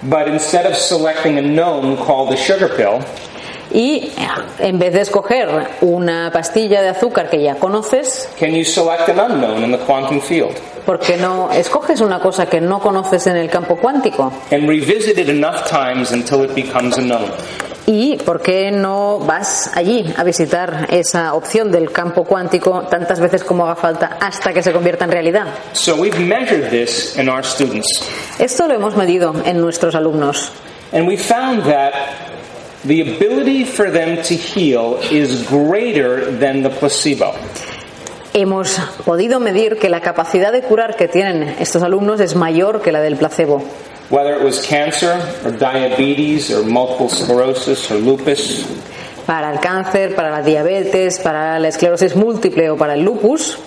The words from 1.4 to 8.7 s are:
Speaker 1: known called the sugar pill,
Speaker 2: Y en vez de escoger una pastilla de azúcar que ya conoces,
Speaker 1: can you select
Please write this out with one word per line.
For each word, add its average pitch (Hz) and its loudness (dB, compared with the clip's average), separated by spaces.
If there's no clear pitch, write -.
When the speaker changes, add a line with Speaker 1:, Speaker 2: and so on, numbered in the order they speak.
Speaker 1:
known 143 2
called 135 0
the 131 0
sugar 185 2
pill, 113 2
Speaker 2:
Y 262 0
en 185 0
vez 180 0
de 190 4
escoger 202 0
una 170 0
pastilla 196 2
de 190 4
azúcar 185 0
que 156 2
ya 147 2
conoces, 214 -2
Speaker 1:
can 156 2
you 165 2
select 170 2